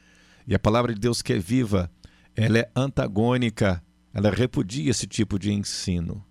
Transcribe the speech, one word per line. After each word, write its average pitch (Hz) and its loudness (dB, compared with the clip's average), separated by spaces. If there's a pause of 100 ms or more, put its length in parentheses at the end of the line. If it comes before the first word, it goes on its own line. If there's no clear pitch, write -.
(480)
E 101 2
a 98 0
Palavra 117 2
de 104 -8
Deus 117 0
que - -2
é 117 0
viva, 101 0 (420)
ela 110 4
é - -2
antagônica, 117 0 (300)
ela 104 2
repudia 123 0
esse 107 -2
tipo 104 -2
de 98 -4
ensino. 101 -4